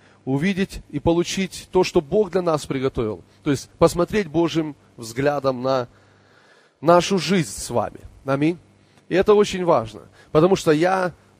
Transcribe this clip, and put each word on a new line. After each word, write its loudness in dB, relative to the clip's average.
увидеть -2
и -6
получить -2
то, 4
что 0
Бог 0
для -2
нас -2
приготовил. -4
То 0
есть -4
посмотреть 0
Божьим -2
взглядом -2
на -2
нашу 4
жизнь -2
с -12
вами. -4
Аминь. 0
И -2
это 6
очень 2
важно, 0
потому 4
что 0
я 0